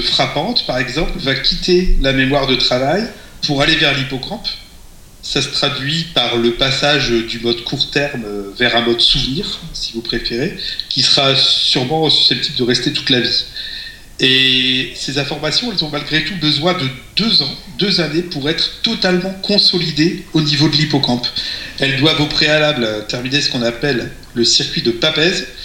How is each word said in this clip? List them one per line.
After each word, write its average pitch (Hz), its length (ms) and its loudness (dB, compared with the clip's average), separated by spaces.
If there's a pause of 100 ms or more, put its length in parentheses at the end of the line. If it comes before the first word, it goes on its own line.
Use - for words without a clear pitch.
frappante, 143 640 0
par 127 140 -2
exemple, 135 400 -2
va 135 160 0
quitter 180 680 4
la 135 100 4
mémoire 131 360 2
de 127 80 4
travail 139 520 2 (380)
pour 139 160 2
aller 156 140 4
vers 147 200 2
l'hippocampe. 135 520 -6 (760)
Ça - 220 -2
se - 60 -4
traduit 143 680 -2
par 120 220 0
le 117 160 4
passage 135 580 2
du 117 280 -2
mode 117 240 0
court - 280 -4
terme 143 320 -2 (340)
vers 117 180 2
un 117 60 2
mode 117 180 2
souvenir, 135 600 0 (140)
si - 200 -8
vous 113 80 -6
préférez, 120 560 -4 (320)
qui - 140 0
sera 135 320 4
sûrement 143 760 2
susceptible - 480 2
de 123 60 0
rester 120 280 0
toute - 200 -2
la 123 100 4
vie. - 220 0 (760)
Et 131 760 2
ces 135 220 -6
informations, 147 540 -2
elles 170 120 -2
ont 151 60 -4
malgré 143 340 -2
tout 202 140 -6
besoin 151 360 2
de 135 140 -2 (280)
deux 208 260 2
ans, 135 140 -4 (220)
deux 180 240 0
années 156 200 0
pour 151 280 -4
être - 320 -2
totalement 190 520 0 (100)
consolidées 170 800 2 (100)
au 156 80 2
niveau 147 280 2
de - 80 0
l'hippocampe. 135 500 0 (520)
Elles 135 180 0
doivent 147 240 4
au 151 60 0
préalable 147 840 2
terminer 131 320 -2
ce - 80 0
qu'on 127 120 -2
appelle 120 500 -2 (240)
le 170 100 2
circuit 139 380 0
de 117 80 2
Papez, 160 420 2 (320)